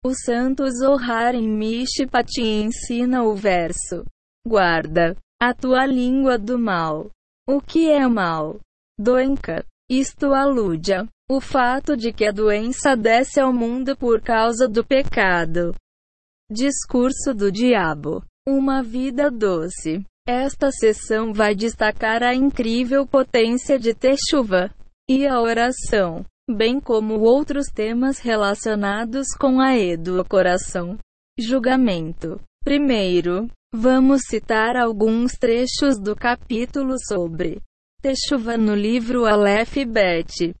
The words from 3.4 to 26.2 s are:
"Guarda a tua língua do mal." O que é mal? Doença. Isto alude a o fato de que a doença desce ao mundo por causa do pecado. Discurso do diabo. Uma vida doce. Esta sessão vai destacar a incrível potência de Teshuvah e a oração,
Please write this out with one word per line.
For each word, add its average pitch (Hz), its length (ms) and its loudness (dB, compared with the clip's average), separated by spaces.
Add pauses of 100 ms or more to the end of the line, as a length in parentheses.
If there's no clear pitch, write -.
"Guarda 170 720 2 (240)
a 247 120 2
tua 254 340 2
língua 262 500 2
do 233 220 -2
mal." 170 500 -2 (360)
O 277 140 0
que 320 300 0
é 285 180 4
mal? 175 520 -2 (380)
Doença. 254 680 0 (240)
Isto 269 440 0
alude 208 600 0
a 190 120 -2 (240)
o 262 120 0
fato 262 560 0
de 226 160 -4
que 214 120 0
a 214 60 2
doença 214 640 0
desce 226 440 2
ao 262 120 2
mundo 247 460 -2
por 226 240 0
causa 226 460 0
do 220 180 -2
pecado. 175 920 0 (760)
Discurso 262 840 -2
do 202 180 0
diabo. 180 720 0 (240)
Uma 269 340 0
vida 254 480 -2
doce. 190 760 -2 (200)
Esta 262 460 0
sessão 220 640 0
vai 214 200 2
destacar 220 720 -2
a 247 100 2
incrível 254 720 0
potência 262 720 2
de 226 160 0
Teshuvah 220 760 0 (400)
e 269 180 2
a 254 140 2
oração, 226 840 0 (240)